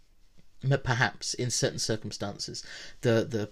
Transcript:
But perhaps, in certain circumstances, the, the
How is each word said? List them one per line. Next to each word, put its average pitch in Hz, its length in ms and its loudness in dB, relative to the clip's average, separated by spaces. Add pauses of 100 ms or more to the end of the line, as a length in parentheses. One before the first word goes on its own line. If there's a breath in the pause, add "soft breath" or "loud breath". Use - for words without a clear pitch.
(640)
But 139 200 4
perhaps, 120 520 0
in 123 160 -2
certain - 280 0
circumstances, 104 840 -4 (380 loud breath)
the, 113 220 6
the 107 280 -2